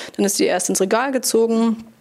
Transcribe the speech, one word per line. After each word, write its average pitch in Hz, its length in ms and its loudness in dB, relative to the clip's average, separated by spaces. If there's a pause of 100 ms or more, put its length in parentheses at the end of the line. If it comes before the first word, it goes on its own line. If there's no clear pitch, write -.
(160)
Dann 202 80 2
ist 190 120 0
sie 190 80 0
erst - 240 0
ins 196 120 -2
Regal 226 300 0
gezogen, 226 760 0 (160)